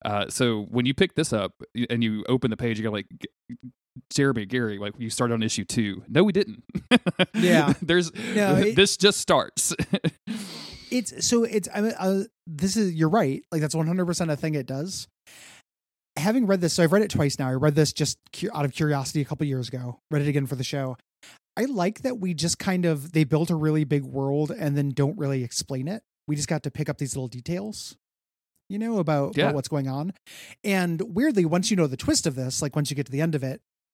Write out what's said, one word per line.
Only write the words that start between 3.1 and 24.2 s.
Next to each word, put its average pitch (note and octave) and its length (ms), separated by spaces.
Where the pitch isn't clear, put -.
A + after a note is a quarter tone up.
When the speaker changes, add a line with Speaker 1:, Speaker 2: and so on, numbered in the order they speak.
Speaker 1:
"G-, - 340
Jeremy, C3+ 360
Gary, A2 320
like, G#2 180
you A#2 140
started A#2+ 240
on A2 80
issue G#2+ 200
two." G2+ 460
No, D3+ 160
we G#3 80
didn't. A2 360
<laughs> - 40
Speaker 2:
Yeah. E3+ 380
Speaker 1:
There's, E3+ 280
Speaker 2:
No, G3+ 200
it G3+ 200
Speaker 1:
this G3 220
just G3+ 220
starts. - 600
<laughs> E3 60
Speaker 2:
It's, - 380
so A#3 160
it's, A3 320
I G#3 60
mean, A3 180
uh, F#3+ 240
this F3+ 300
is, G3 180
you're D#3+ 140
right. D#3+ 420
Like, E3 100
that's D#3 140
one D#3+ 120
hundred F3+ 180
percent E3+ 260
a D3 60
thing D#3 180
it C3+ 100
does. D3 420
Having G#3+ 300
read F#3+ 140
this, E3+ 120
so - 100
I've D#3 80
read G#3 120
it - 80
twice C#3+ 260
now. C3+ 120
I B2+ 40
read C#3+ 220
this D3+ 180
just C#3+ 240
cu-, - 200
out D3 120
of C3 80
curiosity D3 480
a C3+ 40
couple C#3+ 200
years C3 220
ago. B2 320
Read D3 140
it C#3+ 40
again C#3 200
for C#3 80
the C3 80
show. C3 340
I A3+ 100
like G#3+ 360
that B3+ 180
we F#3 140
just D#3+ 240
kind F#3 280
of, D#3 260
they D#3 120
built D#3 280
a E3+ 40
really D#3 280
big C#3 200
world C#3 480